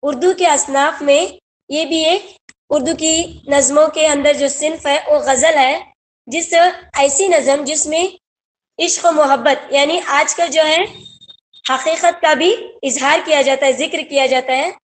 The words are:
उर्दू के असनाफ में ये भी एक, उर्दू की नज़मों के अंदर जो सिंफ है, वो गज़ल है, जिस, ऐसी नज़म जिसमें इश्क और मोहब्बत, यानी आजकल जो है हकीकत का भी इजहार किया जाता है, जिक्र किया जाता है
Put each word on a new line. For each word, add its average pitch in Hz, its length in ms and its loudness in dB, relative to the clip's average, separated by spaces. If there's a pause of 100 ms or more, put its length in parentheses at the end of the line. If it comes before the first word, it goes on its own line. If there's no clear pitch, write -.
उर्दू 294 300 0
के 370 140 -2
असनाफ 285 540 0
में 294 380 0 (300)
ये 311 160 -4
भी 320 200 -2
एक, 370 300 -2 (340)
उर्दू 294 260 0
की 320 540 -4
नज़मों 285 400 2
के 311 180 0
अंदर 285 280 2
जो 269 140 0
सिंफ 311 380 -4
है, 285 140 2
वो 302 200 2
गज़ल 269 360 2
है, 277 360 0 (340)
जिस, 330 260 -4
ऐसी 339 760 0
नज़म 285 360 2
जिसमें 311 520 -4 (600)
इश्क 339 260 -2
और 339 80 4
मोहब्बत, 277 600 2
यानी 294 260 0
आजकल 311 500 -2
जो 311 140 2
है 311 200 0 (840)
हकीकत 330 560 -2
का 311 140 4
भी 330 160 2 (320)
इजहार 285 380 0
किया 311 220 0
जाता 269 220 0
है, 262 100 2
जिक्र 311 280 -6
किया 269 260 0
जाता 262 240 0
है 302 220 -2 (120)